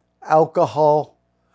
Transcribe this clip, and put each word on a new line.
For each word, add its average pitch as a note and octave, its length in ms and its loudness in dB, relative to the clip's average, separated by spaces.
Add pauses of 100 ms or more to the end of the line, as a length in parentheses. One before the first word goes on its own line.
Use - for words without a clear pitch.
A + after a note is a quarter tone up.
(220)
alcohol, D3+ 960 -2 (380)